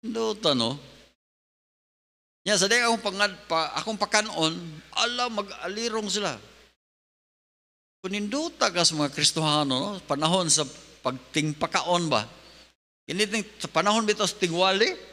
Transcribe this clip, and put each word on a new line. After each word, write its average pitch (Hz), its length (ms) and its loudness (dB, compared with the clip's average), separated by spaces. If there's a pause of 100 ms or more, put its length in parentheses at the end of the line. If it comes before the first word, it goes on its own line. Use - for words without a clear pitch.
Nindota, 220 560 0
no? 120 240 0 (1600)
Nya, 202 160 2
sa 185 80 4
day 226 160 4
akong 233 240 2
pangad-, 196 400 0
pa-, 160 320 0
akong 214 240 -4
pakanon, 180 560 2 (400)
ala, 240 320 0
mag-alirong 208 800 -6
sila. 185 240 -2 (1700)
Kung 190 160 -6
nindota 233 560 -2
ka 175 80 2
sa 160 160 2
mga 147 160 -2
Kristohano, 147 640 2
no? 165 120 -2 (200)
Panahon 160 400 2
sa 151 160 2 (400)
pagtingpakaon 156 1040 -2
ba? 113 160 2 (800)
Kiniting, 196 400 -2 (160)
sa - 80 -8
panahon 208 400 2
bitaw 208 160 0
sa - 160 -4
tingwali 190 480 2 (240)